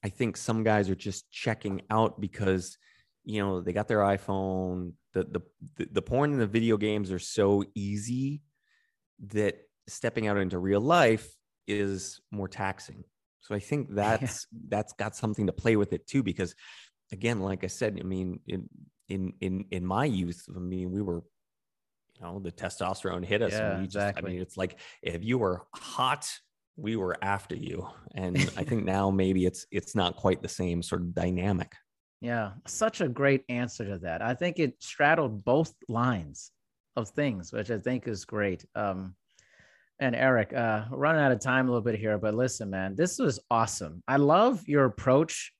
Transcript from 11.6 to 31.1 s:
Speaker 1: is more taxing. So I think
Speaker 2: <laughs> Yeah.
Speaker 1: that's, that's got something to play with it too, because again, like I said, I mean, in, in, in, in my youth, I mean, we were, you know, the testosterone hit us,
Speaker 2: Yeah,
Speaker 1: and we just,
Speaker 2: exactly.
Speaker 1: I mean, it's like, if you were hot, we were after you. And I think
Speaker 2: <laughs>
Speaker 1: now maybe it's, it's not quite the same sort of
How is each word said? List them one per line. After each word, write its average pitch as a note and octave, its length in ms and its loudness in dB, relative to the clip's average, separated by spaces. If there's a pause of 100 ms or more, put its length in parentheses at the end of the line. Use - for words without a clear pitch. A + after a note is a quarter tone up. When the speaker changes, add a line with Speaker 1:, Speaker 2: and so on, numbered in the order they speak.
Speaker 1:
is G2 520 -4 (120)
more G2+ 160 -6
taxing. F#2+ 560 -8 (380)
So - 140 -8
I G2+ 40 0
think C#3+ 300 -2
Speaker 2:
<laughs> G2 60 -6
Yeah. G#2 220 2
Speaker 1:
that's, - 300 -6 (200)
that's G#2 260 -2
got G#2 220 -6
something G#2+ 320 0
to F2 60 0
play A#2 220 4
with G2+ 180 2
it - 140 -6
too, C#3 160 0
because F#2 300 -2 (580)
again, G#2+ 280 -2
like F#2+ 240 -2
I F#2 40 -4
said, G2+ 320 -4
I - 40 -8
mean, F#2 440 -4
in, F#2 200 -8 (400)
in, F#2+ 320 -4
in, F#2+ 300 -4
in F2+ 160 -4
my G2+ 200 0
youth, F2+ 380 -2 (100)
I F#2 40 -10
mean, F#2 340 -6
we G2+ 120 -2
were, E2+ 180 -4 (960)
you - 60 -20
know, F2 180 -10
the F#2 120 -10
testosterone F#2 720 -4
hit G#2 200 0
us, G2+ 100 0
Speaker 2:
Yeah, G#2+ 200 -2
Speaker 1:
and F#2+ 80 -4
we G2 40 -4
just, F#2+ 120 -8
Speaker 2:
exactly. G2 340 -2
Speaker 1:
I - 20 -6
mean, F2+ 80 -6
it's - 160 -10
like, F#2 220 -4 (240)
if E2+ 200 -4
you A#2+ 140 2
were F#2 380 0
hot, - 520 -2 (480)
we A2+ 200 -2
were F#2 260 -2
after G2 340 -2
you. - 320 -8 (280)
And F2+ 220 -2 (200)
I F#2+ 60 -4
think A2+ 220 -2
Speaker 2:
<laughs> - 0 -
Speaker 1:
now G2 260 2
maybe F#2+ 340 4
it's, - 240 -2
it's - 260 -6
not F2+ 200 2
quite - 260 2
the - 80 -8
same F2 320 -2
sort F2+ 200 -2
of F2 120 -4